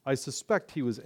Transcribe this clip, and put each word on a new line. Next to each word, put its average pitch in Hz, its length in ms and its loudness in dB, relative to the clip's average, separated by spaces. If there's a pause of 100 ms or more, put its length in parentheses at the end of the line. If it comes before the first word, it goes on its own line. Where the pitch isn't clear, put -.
I 135 100 2
suspect - 560 -2
he 151 100 -4
was 120 240 0